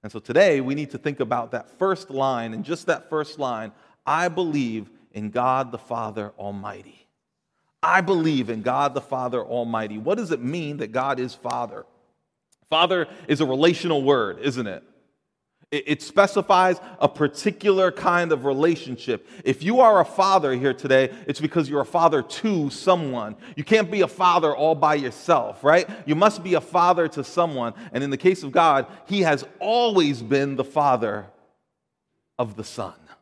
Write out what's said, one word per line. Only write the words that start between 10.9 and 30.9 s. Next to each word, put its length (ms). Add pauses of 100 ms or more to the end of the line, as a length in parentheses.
God 260
is 160
Father? 520 (800)
Father 400 (200)
is 120
a 60
relational 560
word, 380
isn't 260
it? 160 (880)
It, 160
it 160
specifies 760 (180)
a 100
particular 840
kind 400
of 120
relationship. 840 (160)
If 180
you 180
are 200
a 40
father 500
here 200
today, 400 (120)
it's 140
because 280
you're 120
a 60
father 360
to 480
someone. 680 (200)
You 80
can't 260
be 100
a 80
father 480
all 180
by 200
yourself, 680
right? 260 (180)
You 80
must 280
be 120
a 60
father 480
to 160
someone. 500 (180)
And 100
in 80
the 60
case 260
of 100
God, 340 (200)
he 160
has 220 (140)
always 640
been 340
the 80
father 640 (1120)